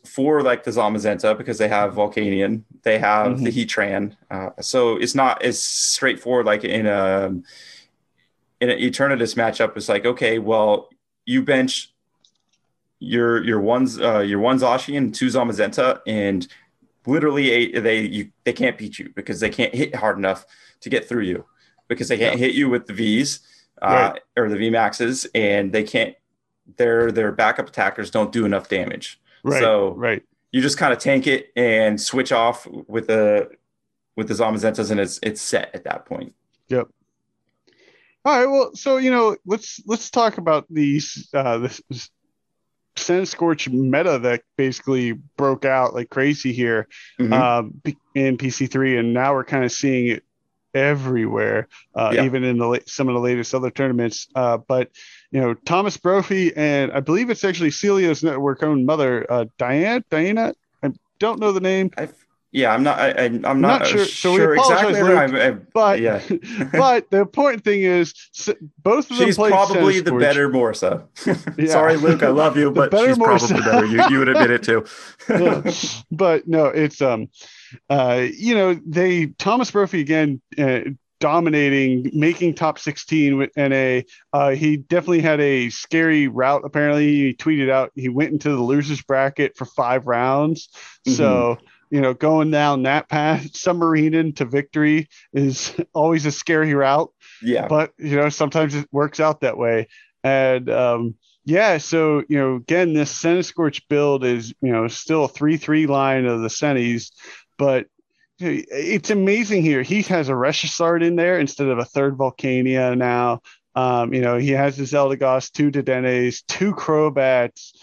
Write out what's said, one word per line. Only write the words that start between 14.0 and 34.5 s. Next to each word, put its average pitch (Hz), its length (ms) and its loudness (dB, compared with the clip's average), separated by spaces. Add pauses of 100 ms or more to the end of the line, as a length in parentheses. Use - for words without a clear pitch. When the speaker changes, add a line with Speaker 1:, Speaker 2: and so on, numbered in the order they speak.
Speaker 1:
your 101 200 -2
one 127 200 2
Zacian 131 360 0
and 127 200 -2
two 127 120 0
Zamazenta, 120 800 0
and 101 420 -2 (600)
literally 139 680 0
a, 120 40 -2
they, 110 220 0
you, 104 300 -8 (120)
they 120 100 -2
can't 123 240 -2
beat 107 220 -14
you - 160 -18
because - 240 -10
they 107 100 -2
can't - 240 -2
hit 131 220 -4
hard 104 240 -2
enough 95 260 -4 (360)
to - 80 -16
get - 200 -4
through 117 140 -2
you 90 220 -6 (420)
because - 220 -4
they 120 80 0
can't 113 220 0
Speaker 2:
Yeah. 123 80 0
Speaker 1:
hit - 80 0
you 135 140 0
with 123 160 -2
the 107 80 -14
Vs, 113 460 -2 (420)
uh, 98 320 2
Speaker 2:
Right. - 80 -14 (160)
Speaker 1:
or 113 120 0
the 104 80 -2
V 113 120 -2
Maxes, 113 640 -2
and 101 380 0
they 110 100 0
can't, 107 340 -4 (600)
their, 117 340 2
their 107 200 -2
backup 110 360 0
attackers 101 440 -4
don't 107 200 -2
do 113 140 -2
enough 98 240 -2
damage. - 500 -8 (240)
Speaker 2:
Right, 135 160 0
Speaker 1:
So 104 380 2
Speaker 2:
right. 113 260 -2 (280)
Speaker 1:
you 131 100 0
just 139 160 0
kinda 139 180 0
tank 135 300 0
it 135 300 -2
and 110 440 2
switch 131 320 -4
off 117 360 0 (200)
with 110 200 -6
the, 104 420 0 (640)
with 110 120 -6
the 107 80 -6
Zamazentas, 110 560 -2